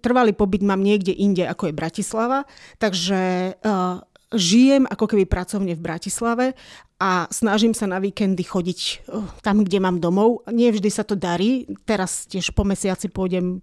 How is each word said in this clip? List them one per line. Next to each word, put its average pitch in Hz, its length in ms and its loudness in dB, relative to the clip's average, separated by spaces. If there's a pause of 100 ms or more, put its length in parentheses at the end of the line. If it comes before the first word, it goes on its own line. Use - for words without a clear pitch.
trvalý 240 320 4
pobyt 196 260 0
mám 196 220 2
niekde 202 280 2
inde, 190 360 2
ako - 240 -4
je - 20 -6
Bratislava, 220 720 -4 (360)
takže, 185 760 0
eh, 180 400 -2 (400)
žijem 247 540 6
ako 208 180 -2
keby 202 180 2
pracovne 185 520 -2
v 160 40 -12
Bratislave 226 640 -2 (500)
a 185 320 0
snažím 220 480 2
sa 196 160 -4
na 185 80 -4
víkendy 190 440 -2
chodiť, 180 360 -4
eh, - 400 -8 (240)
tam, 208 240 2
kde 196 160 2
mám 180 160 0
domov. 196 480 2
Nie 233 240 2
vždy 208 200 0
sa 208 120 -4
to 196 160 -4
darí. 202 480 0 (160)
Teraz 185 400 -2
tiež - 320 -6
po 214 80 4
mesiaci 196 480 -4
pôjdem, 180 520 -2